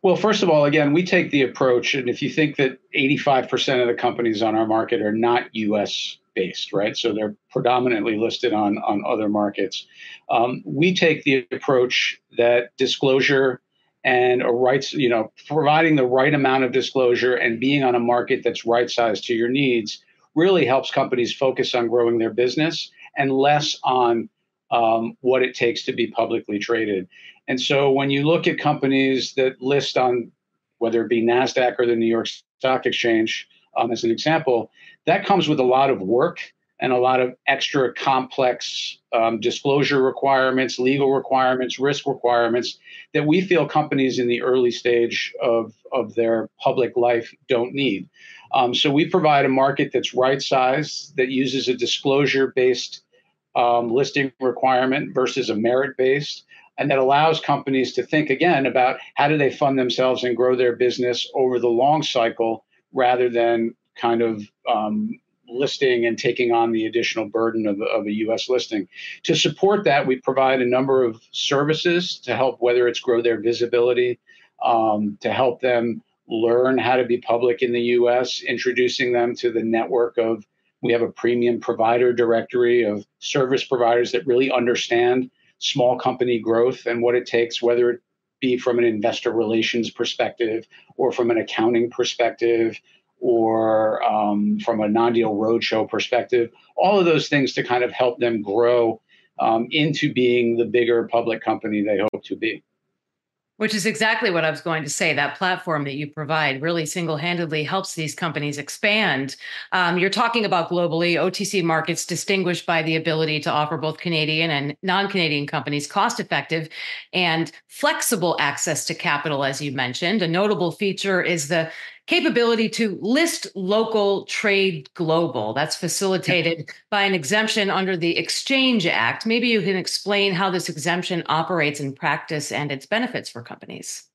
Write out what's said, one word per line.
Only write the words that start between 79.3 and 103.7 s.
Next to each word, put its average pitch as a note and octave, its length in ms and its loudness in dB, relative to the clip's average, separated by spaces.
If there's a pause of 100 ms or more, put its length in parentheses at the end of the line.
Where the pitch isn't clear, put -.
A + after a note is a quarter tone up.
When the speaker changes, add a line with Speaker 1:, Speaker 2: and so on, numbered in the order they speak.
Speaker 1:
to A#2+ 140 0
the A2 140 -2
network A#2 520 0
of A2+ 280 -2 (380)
we A#2+ 100 0
have A#2 100 2
a A#2 80 -2
premium A#2+ 500 0
provider A#2+ 520 2
directory A#2+ 720 2
of G#2 200 -2 (140)
service C3 460 -2
providers A#2+ 480 2
that A#2+ 140 -2
really C3 240 2
understand B2 800 0 (280)
small B2 400 0
company B2 400 0
growth A#2 480 0
and A#2 160 -2
what A#2+ 140 2
it B2 100 -2
takes, A#2 340 0
whether A#2+ 300 2
it A#2+ 100 -4 (400)
be B2+ 160 0
from B2 220 0
an A#2+ 60 2
investor A2 480 0
relations A2+ 580 0
perspective A2+ 800 -4 (280)
or C3+ 140 0
from A#2+ 220 0
an A2+ 60 2
accounting A#2 520 0
perspective A#2 880 0 (420)
or, A2+ 840 2
um, G#2 560 0
from A2+ 200 -2
a G#2+ 80 0
non-deal A2+ 460 2
roadshow A2 540 0
perspective, A#2 640 0 (260)
all F#3+ 240 4
of F3+ 40 4
those D#3 240 2
things C#3 260 0
to C#3 100 -4
kind B2 180 0
of B2 80 -2
help B2 300 -2
them A#2 200 0
grow, A2+ 600 2 (400)
um, A#2 320 2
into D3+ 400 0
being A#2+ 440 2
the A#2 80 2
bigger A#2 440 0
public A2+ 340 -2
company G#2+ 400 -2
they G2+ 160 0
hope G2+ 240 -4
to F#2+ 140 -10
be. A2 260 -6 (920)
Speaker 2:
Which G#3+ 180 -4